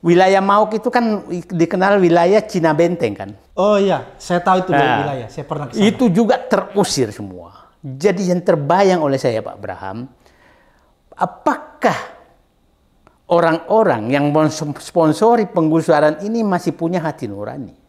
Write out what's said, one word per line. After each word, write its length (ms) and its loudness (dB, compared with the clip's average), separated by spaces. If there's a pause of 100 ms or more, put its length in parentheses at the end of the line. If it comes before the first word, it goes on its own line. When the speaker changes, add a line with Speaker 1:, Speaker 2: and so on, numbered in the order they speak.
Speaker 1:
wilayah 400 4
Mauk 320 2
itu 160 -4
kan 400 -2
i-, 160 -8
dikenal 560 0
wilayah 400 4
Cina 320 0
Benteng, 400 0
kan? 180 -10 (280)
Speaker 2:
Oh 180 2
iya, 400 0
saya 240 -4
tahu 240 0
itu 80 -2
Speaker 1:
Nah, 320 2
Speaker 2:
wilayah, 240 -8
saya 160 -12
pernah 240 -8
ke 80 -10
sana. 80 2
Speaker 1:
Itu 240 2
juga 320 2
terusir 720 -2
semua. 720 -18
Jadi 500 -2
yang 80 0
terbayang 600 2
oleh 180 0
saya, 240 -2
Pak 140 -12
Abraham, 480 -12 (1120)
apakah 800 -4 (1300)
orang-orang 840 2
yang 160 2
mensponsori 1200 0
penggusuran 720 2
ini 240 -2
masih 260 -2
punya 300 -4
hati 240 -8
nurani? 480 -12 (140)